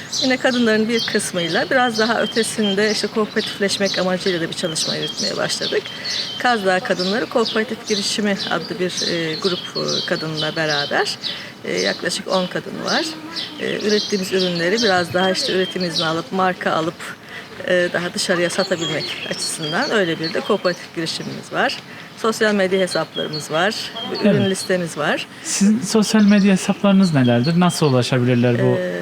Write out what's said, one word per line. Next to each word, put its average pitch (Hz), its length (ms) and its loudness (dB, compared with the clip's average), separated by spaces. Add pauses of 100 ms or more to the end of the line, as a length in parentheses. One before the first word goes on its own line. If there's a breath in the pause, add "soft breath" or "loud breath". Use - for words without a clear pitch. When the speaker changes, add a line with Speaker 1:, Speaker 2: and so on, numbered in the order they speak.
(220 loud breath)
Speaker 1:
yine 262 140 2
kadınların 233 520 4
bir 233 180 0
kısmıyla 185 640 -2
biraz 240 280 4
daha 220 240 2
ötesinde 214 680 0
işte 208 160 -2
kooperatifleşmek 202 920 0
amacıyla 185 420 0
da 165 80 -2
bir 165 60 -6
çalışma 156 420 -4
yürütmeye 151 400 -4
başladık. - 460 -2 (560 loud breath)
Kaz 233 260 2
Dağı 185 160 4
Kadınları 190 460 -2
Kooperatif 220 640 -2
Girişimi 202 480 0 (140)
adlı 170 300 -4
bir, 175 320 -2
e, 165 220 -2
grup, 180 260 -2 (160)
e, 151 300 -4
kadınla 156 500 -4
beraber, 156 600 -2 (460 loud breath)
e, 180 160 -2
yaklaşık 185 480 -2
on 185 180 0
kadın - 380 -8
var. 269 200 -2 (560 loud breath)
E, - 280 -2
ürettiğimiz 202 440 -2
ürünleri 185 500 0
biraz 180 320 2
daha 185 160 2
işte - 220 -2
üretim 185 320 0
izni 170 200 -2
alıp, 165 280 -2
marka 185 400 0
alıp, 160 460 -4 (500 loud breath)
e, 180 240 2
daha 175 220 -4
dışarıya 175 360 0
satabilmek 165 540 -2 (260)
açısından 175 600 -4
öyle 170 300 0
bir 160 140 -6
de - 60 -2
kooperatif - 560 -2
girişimimiz 160 560 -6
var. 196 260 0 (380 loud breath)
Sosyal 220 380 0
medya 190 260 2
hesaplarımız 156 720 -4
var, 180 240 0 (500)
ürün 208 60 6 (100)
Speaker 2:
Evet. 196 100 2
Speaker 1:
listemiz 180 480 -2
var. 151 280 -2 (160)
Speaker 2:
Sizin 208 400 4
sosyal 214 400 4
medya 202 300 8
hesaplarınız 190 640 4
nelerdir? 127 460 6
Nasıl 170 320 4
ulaşabilirler 123 640 4
bu 123 220 4
Speaker 1:
Ee, - 220 -4